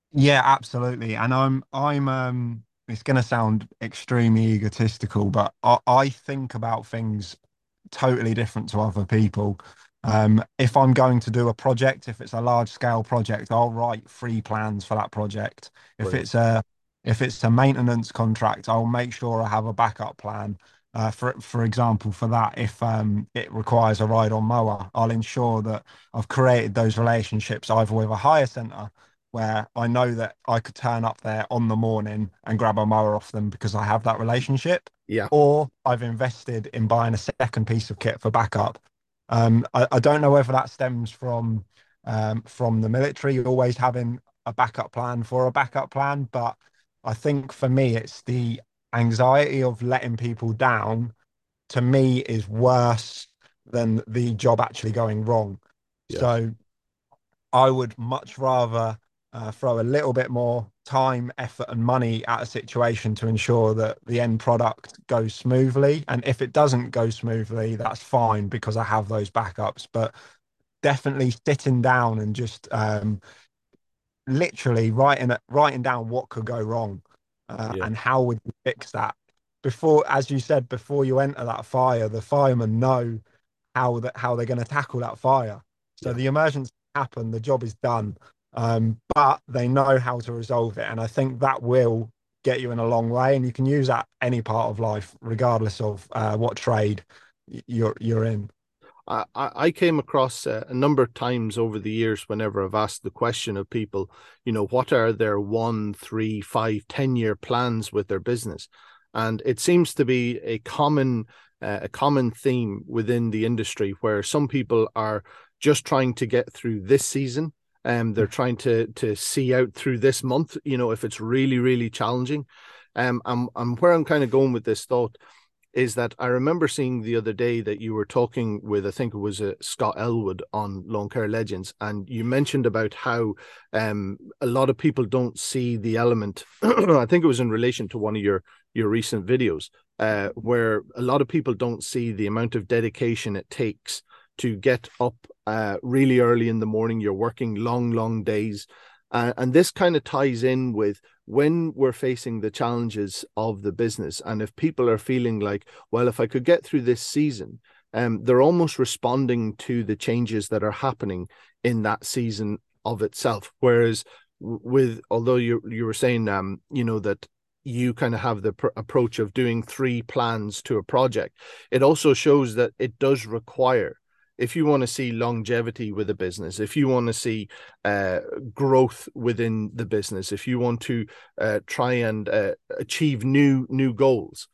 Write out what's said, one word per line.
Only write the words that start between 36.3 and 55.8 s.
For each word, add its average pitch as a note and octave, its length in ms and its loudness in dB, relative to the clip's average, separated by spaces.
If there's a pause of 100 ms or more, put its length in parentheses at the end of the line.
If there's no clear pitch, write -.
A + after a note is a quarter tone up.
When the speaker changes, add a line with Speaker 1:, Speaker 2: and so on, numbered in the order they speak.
Speaker 1:
in A2+ 120 0
buying A#2 280 2
a G#2 40 0 (220)
second A2+ 260 -2
piece A2+ 220 0
of G#2+ 100 -12
kit - 220 -2
for A2+ 100 -2
backup. G#2+ 480 0 (520)
Um, A#2 420 4
I, B2 200 4
I B2+ 80 4
don't D3+ 200 6
know C#3+ 120 6
whether C3 200 6
that C3 160 2
stems B2 420 -4
from, A#2 540 -4 (400)
um, A2 380 -2
from A2+ 400 0
the A2 80 0
military, C3 520 0
always B2 360 2
having B2 420 -2 (240)
a A#2+ 80 -6
backup A2+ 400 -2
plan B2 300 -4
for B2+ 240 0
a B2 60 0
backup C3+ 380 -2
plan, C#3 400 -2
but A#2+ 240 -4 (480)
I A2 120 -6
think C#3 380 -2
for C3 180 -2
me, C3 260 4
it's - 260 -8
the B2 380 -2 (340)
anxiety C3 680 4
of A#2+ 180 -2
letting B2 380 -2
people A#2 340 -4
down, A2+ 600 0 (560)
to B2+ 100 0
me, B2+ 380 4
is A2+ 280 -4
worse A#2+ 800 2 (380)
than A#2 420 0
the A#2 280 -2
job A#2+ 260 4
actually A2+ 320 -4
going A2 320 -2
wrong. G#2+ 340 0 (520)